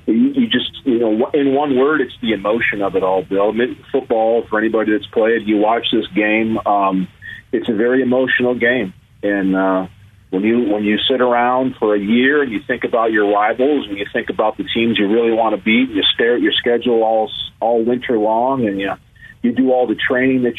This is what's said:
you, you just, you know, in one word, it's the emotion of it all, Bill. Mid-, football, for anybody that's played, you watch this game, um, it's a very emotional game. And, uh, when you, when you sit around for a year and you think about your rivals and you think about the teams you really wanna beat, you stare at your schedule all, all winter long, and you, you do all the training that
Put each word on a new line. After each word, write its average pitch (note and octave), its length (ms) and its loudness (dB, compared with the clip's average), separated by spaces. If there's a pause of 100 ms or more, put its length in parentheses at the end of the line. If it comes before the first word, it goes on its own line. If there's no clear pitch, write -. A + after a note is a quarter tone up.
you, A#2+ 260 2
you B2+ 140 2
just, A#2+ 240 -2 (120)
you A#2+ 140 0
know, A2+ 380 0
in C#3 180 2
one C#3 240 0
word, C#3+ 240 2
it's - 220 -6
the A2+ 100 0
emotion G#2 480 -2
of F#2+ 140 -2
it F#2+ 80 0
all, F#2 180 0
Bill. G2 320 0
Mid-, A2+ 240 -2 (140)
football, A#2 580 0
for A2 80 -2
anybody G#2+ 360 0
that's G#2 120 -2
played, A2+ 420 0
you G#2+ 100 2
watch A2 340 2
this A2+ 160 0
game, G#2+ 580 0
um, F#2+ 420 0 (440)
it's A2+ 180 -2
a A#2+ 40 -2
very A#2+ 280 2
emotional B2 540 0
game. A#2 380 -2 (280)
And, G2 340 0
uh, F#2+ 320 0 (440)
when F#2+ 120 -2
you, A2+ 280 2
when G#2 140 -2
you G#2+ 120 0 (120)
sit C3 100 0
around B2 560 0
for G#2+ 180 0
a G#2 60 0
year B2 420 2
and B2+ 120 -4
you F#2+ 120 -6
think B2 200 -4
about A#2 260 0
your G#2 220 2
rivals A#2 560 0
and G2 80 -8
you G2+ 160 -8
think A2+ 160 -4
about G#2+ 260 -2
the G2 80 -8
teams A#2 340 -2
you G2+ 120 0
really A#2 240 2
wanna A2 240 0
beat, A2+ 320 0
you G2 120 -2 (120)
stare A#2 220 2
at - 60 -2
your D3+ 120 2
schedule A#2 500 0
all, A2 260 0 (300)
all A2+ 240 0
winter A#2+ 340 -2
long, A#2 480 0
and G2 140 -4
you, G2 140 -6 (480)
you A#2+ 100 2
do B2+ 220 2
all B2+ 140 2
the G#2+ 80 -2
training C3 480 0
that A#2 160 0